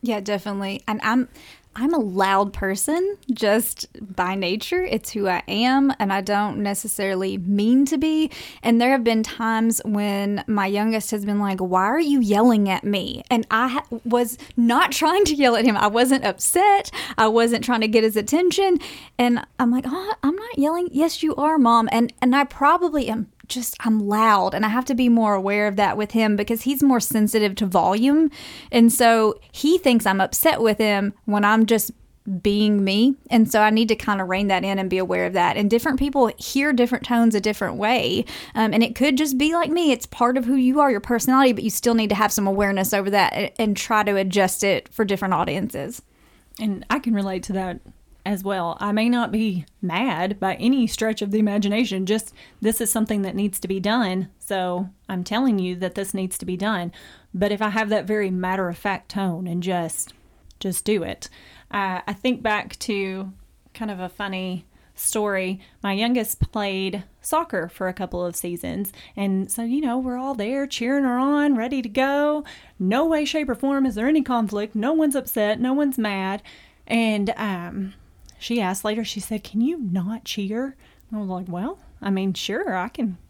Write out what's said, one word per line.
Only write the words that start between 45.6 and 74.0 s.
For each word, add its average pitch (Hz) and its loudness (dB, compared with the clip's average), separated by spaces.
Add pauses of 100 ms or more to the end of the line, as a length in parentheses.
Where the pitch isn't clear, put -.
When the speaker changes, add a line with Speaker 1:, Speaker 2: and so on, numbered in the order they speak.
Speaker 2:
And 208 -4
I 262 -2
can 240 -2
relate 190 -4
to 202 -8
that 185 -6 (460)
as 190 -4
well. 185 -4
I 208 -4
may 214 0
not 240 0
be 202 -2 (180)
mad 190 -2
by 190 -2
any 247 0
stretch 220 -4
of 202 -6
the 208 0
imagination, 202 0
just 214 -2 (260)
this 226 -2
is 214 -2
something 220 -2
that 196 -6
needs 196 -2
to - -8
be 190 -2
done. 196 -2 (100)
So 185 -4 (180)
I'm 180 -6
telling 220 0
you 180 -4
that 180 -6
this 196 -6
needs 185 -6
to 180 -10
be 185 -4
done. 180 -4 (440)
But 196 0
if 202 -4
I 214 0
have 208 -2
that 202 0
very 208 -2
matter-of-fact 185 -4
tone 185 -4
and 175 -4
just, 175 -4 (440)
just - -6
do 208 0
it. - -12 (400)
Uh, 190 -4
I 196 -6
think 247 -4
back 208 -4
to 190 -6 (400)
kind 214 -8
of 190 -10
a 185 -8
funny 185 -8 (300)
story. 190 -4 (240)
My 196 -2
youngest 226 -2 (120)
played 190 -4 (180)
soccer 302 -4
for 185 -8
a 180 -4
couple 180 -6
of 175 -8
seasons. 175 -8 (220)
And 196 -2
so, 233 -6
you 254 -2
know, 254 -2
we're 254 -4
all 269 -6
there 247 -2
cheering 269 -2
her 247 0
on, 294 2
ready 240 -2
to 226 -6
go. 285 0 (360)
No 220 0
way, 311 0
shape, 302 -4
or 240 -2
form 269 0
is 240 -2
there 220 -2